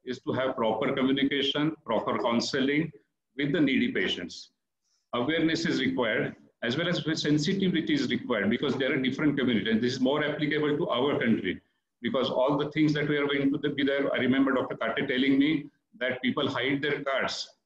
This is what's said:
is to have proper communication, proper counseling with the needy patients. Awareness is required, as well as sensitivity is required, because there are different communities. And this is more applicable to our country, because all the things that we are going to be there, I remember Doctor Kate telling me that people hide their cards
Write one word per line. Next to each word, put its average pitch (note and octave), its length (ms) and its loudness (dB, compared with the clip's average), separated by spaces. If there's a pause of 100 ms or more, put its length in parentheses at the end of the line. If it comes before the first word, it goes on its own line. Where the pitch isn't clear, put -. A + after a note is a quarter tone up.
is B2+ 220 -8
to C#3 80 -2
have C3 200 -2
proper C3 380 0
communication, C#3 800 0 (120)
proper A2+ 320 -2
counseling C3+ 760 0 (460)
with C#3+ 160 0
the F3 60 0
needy B2 300 4
patients. - 600 -4 (640)
Awareness D#3 500 0
is C3+ 160 0
required, B2+ 560 0 (260)
as B2 140 -2
well E3 100 -2
as F3 160 -2 (200)
sensitivity D#3+ 720 0
is C3 160 0
required, A2+ 400 0
because B2 260 0
there C3 160 0
are C3 80 0
different C#3 380 0
communities. A2+ 340 0
And A2 100 2
this B2 120 0
is B2 60 -6
more C#3 220 2
applicable D3+ 540 0
to - 140 -2
our B2+ 280 0
country, G#2 440 0 (400)
because A#2+ 260 0
all C3+ 300 2
the D3 140 -2
things D3+ 200 4
that D3 160 0
we D3 80 0
are C#3+ 100 0
going C#3 240 2
to C#3 200 -2
be C#3 120 -2
there, C#3 300 0
I B2+ 60 0
remember C3+ 340 2
Doctor B2+ 240 -2
Kate A2+ 320 -2
telling C3+ 300 2
me D3 320 2 (300)
that B2+ 200 -2
people B2+ 300 0
hide C3+ 320 -2
their C#3+ 200 -2
cards C3 460 -4 (180)